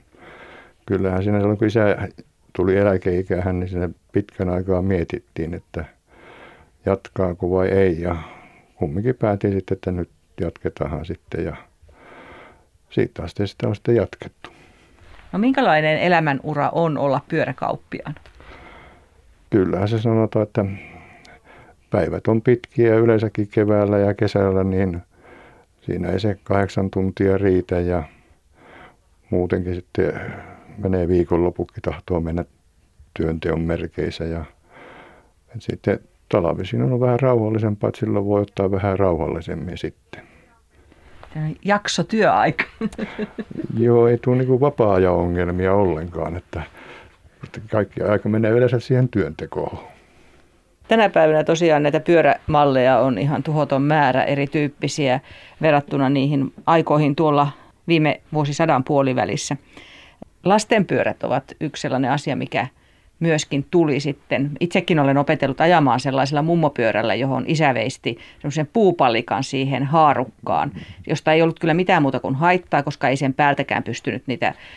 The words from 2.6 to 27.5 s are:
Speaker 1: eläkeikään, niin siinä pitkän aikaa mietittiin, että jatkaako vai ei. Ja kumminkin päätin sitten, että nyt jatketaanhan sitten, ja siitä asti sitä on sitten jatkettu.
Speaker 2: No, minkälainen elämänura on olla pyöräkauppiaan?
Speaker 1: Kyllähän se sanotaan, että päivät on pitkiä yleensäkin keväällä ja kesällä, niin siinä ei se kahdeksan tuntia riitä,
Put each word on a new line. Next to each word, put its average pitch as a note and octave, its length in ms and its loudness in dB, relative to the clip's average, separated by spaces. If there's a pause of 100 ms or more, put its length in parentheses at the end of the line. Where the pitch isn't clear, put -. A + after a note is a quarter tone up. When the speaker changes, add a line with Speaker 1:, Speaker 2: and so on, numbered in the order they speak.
Speaker 1:
eläkeikään, F#2 840 0
niin F2+ 80 -4
siinä F2 200 -4 (240)
pitkän G2+ 360 -4
aikaa F2+ 340 0
mietittiin, E2 720 -4
että F2 300 -12 (1000)
jatkaako F#2 640 -2
vai F#2 180 0
ei. F#2+ 320 2
Ja F2 160 -4 (580)
kumminkin G2+ 400 -4
päätin G2+ 380 -2
sitten, F#2+ 240 -4
että - 160 -6
nyt F2 180 -6 (300)
jatketaanhan D#2 640 -6
sitten, - 400 -8
ja D#2+ 120 -8 (1300)
siitä - 320 -2
asti G2+ 240 -6
sitä - 220 -6
on G#2+ 60 -2
sitten A#2+ 220 0
jatkettu. - 540 -6 (840)
Speaker 2:
No, F3+ 60 -4
minkälainen F#3+ 600 2
elämänura D3 680 0
on D#3+ 300 0
olla C#3 300 0
pyöräkauppiaan? - 840 -6 (1400)
Speaker 1:
Kyllähän F#2 380 2
se A2+ 100 0
sanotaan, A2 440 0
että G#2 220 -2 (1300)
päivät F2 380 0
on A2+ 140 2
pitkiä A#2 520 2
yleensäkin A2 540 2
keväällä G#2 500 2
ja G2+ 160 2
kesällä, G2 500 2
niin F#2+ 380 -2 (800)
siinä F2+ 280 -6
ei F#2+ 120 0
se G#2 240 -2
kahdeksan G2 460 0
tuntia F#2+ 480 0
riitä, F#2 420 2